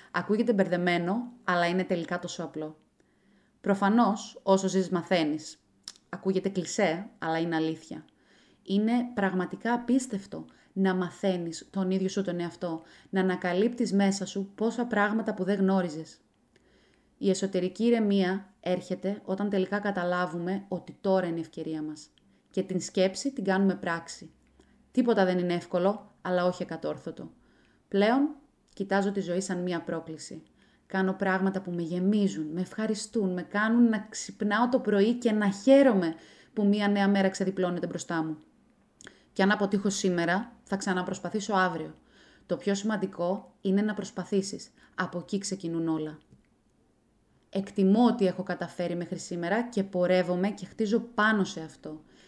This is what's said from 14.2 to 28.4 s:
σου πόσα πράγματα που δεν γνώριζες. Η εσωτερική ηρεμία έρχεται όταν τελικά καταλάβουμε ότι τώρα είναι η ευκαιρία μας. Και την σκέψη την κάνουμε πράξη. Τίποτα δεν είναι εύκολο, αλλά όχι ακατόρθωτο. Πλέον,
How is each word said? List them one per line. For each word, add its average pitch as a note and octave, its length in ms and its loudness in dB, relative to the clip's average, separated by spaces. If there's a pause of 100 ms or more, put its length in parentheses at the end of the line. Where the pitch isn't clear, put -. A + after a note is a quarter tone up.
σου G3 300 -8
πόσα A#3 300 -2
πράγματα G#3 480 0
που F#3 100 -4
δεν F#3+ 160 0
γνώριζες. F3 580 0 (1000)
Η G3 120 0
εσωτερική F#3 560 0
ηρεμία G3+ 760 2
έρχεται F#3 640 -4
όταν G3+ 240 -2
τελικά G3 300 0
καταλάβουμε F3+ 880 -2
ότι - 340 -8
τώρα F#3+ 260 2
είναι E3 100 -4
η E3 40 -4
ευκαιρία D#3+ 400 -8
μας. D3+ 260 -10 (440)
Και F#3 120 -2
την F#3 180 -4
σκέψη F#3+ 520 0
την G3 100 -8
κάνουμε F#3+ 320 2
πράξη. - 560 -8 (600)
Τίποτα A3+ 340 4
δεν F#3 140 2
είναι F3 140 0
εύκολο, F3+ 680 -2
αλλά F3+ 240 0
όχι F3 180 -2
ακατόρθωτο. D#3 680 -8 (560)
Πλέον, A#3+ 420 2 (440)